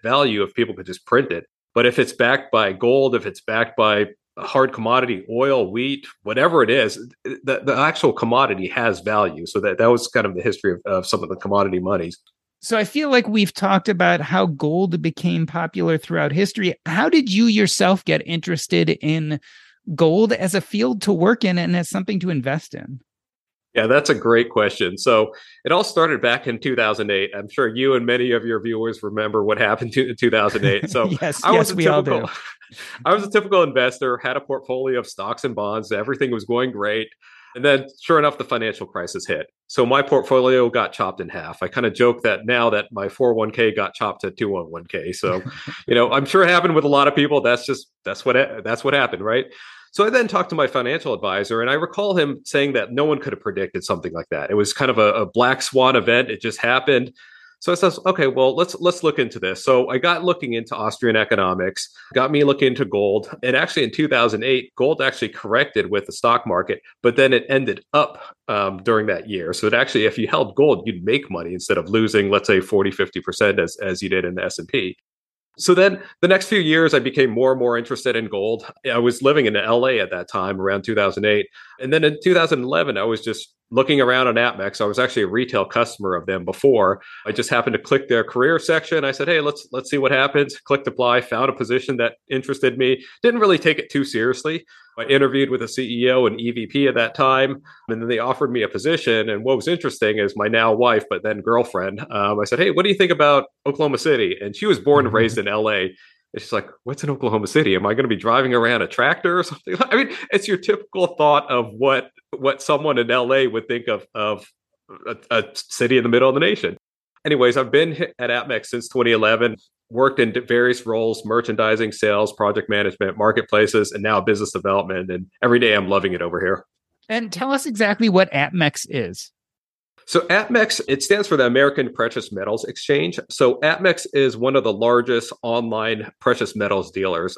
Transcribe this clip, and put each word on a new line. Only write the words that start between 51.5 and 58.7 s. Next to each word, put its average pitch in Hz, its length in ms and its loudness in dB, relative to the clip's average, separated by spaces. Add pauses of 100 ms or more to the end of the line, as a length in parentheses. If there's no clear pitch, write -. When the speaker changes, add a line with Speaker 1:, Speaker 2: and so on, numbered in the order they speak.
Speaker 1:
and 120 100 -2
I - 20 2
recall 175 420 -2
him 143 300 -2
saying 143 280 0
that 113 180 -2
no 139 140 0
one 151 140 0
could - 140 -8
have - 80 -10
predicted 95 420 -6
something 85 300 -6
like 82 160 -10
that. 73 220 -6
It - 20 -2
was 104 180 0
kind 127 200 0
of 110 80 0
a, 104 140 4
a 107 120 -2
black 123 380 0
swan 131 320 2
event. 117 340 2
It 104 120 -8
just 113 180 -6
happened. 127 520 0 (480)
So - 120 0
I 175 40 2
says, 175 300 0
"Okay, 180 220 2
well, 131 280 2
let's, 175 200 -2